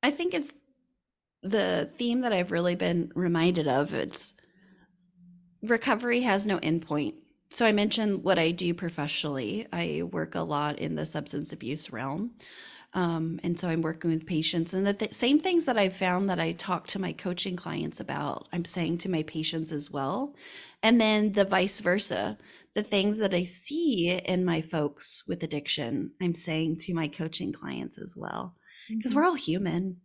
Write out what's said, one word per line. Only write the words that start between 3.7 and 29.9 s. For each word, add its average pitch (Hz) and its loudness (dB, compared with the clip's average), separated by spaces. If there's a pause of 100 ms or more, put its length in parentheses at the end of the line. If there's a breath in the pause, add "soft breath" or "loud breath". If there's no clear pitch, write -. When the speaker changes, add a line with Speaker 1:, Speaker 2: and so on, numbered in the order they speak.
Speaker 1:
It's - -4 (1300 soft breath)
recovery 240 2
has 208 2
no 196 2
endpoint. 151 0 (340)
So - 2
I 220 8
mentioned 208 2
what 180 4
I 165 4
do 175 0
professionally. 151 -4
I 170 -2
work 170 -4
a 170 -2
lot 147 -2
in 156 -4
the 156 -2
substance 156 -6
abuse 127 -8
realm. 139 -4 (600 loud breath)
Um, 165 0
and 170 0
so 185 -4
I'm 165 0
working 165 -2
with 160 0
patients, 170 0
and 190 2
the 202 2
th-, 208 -4
same 269 4
things 339 2
that 240 2
I've 190 2
found 185 2
that 175 0
I 165 0
talk 170 -4
to - -4
my 180 -2
coaching 180 -4
clients 156 -6
about, 143 -6
I'm 175 -2
saying 170 -2
to 190 -4
my 160 0
patients 160 -4
as 147 -6
well. 185 -4 (460 loud breath)
And 233 8
then 214 4
the 202 6
vice 190 2
versa, 180 0 (380 loud breath)
the 208 0
things 208 2
that 196 2
I 175 2
see 226 0
in 180 2
my 165 2
folks 156 -4
with 175 -4
addiction, 147 -4 (100)
I'm 175 0
saying 160 -2
to 180 -4
my 160 -2
coaching 160 -6
clients - -10
as - -12
well, - -8 (340 loud breath)
'cause 220 -4
Speaker 2:
Mm-hmm. 233 4
Speaker 1:
we're 320 6
all 359 4
human. 180 -2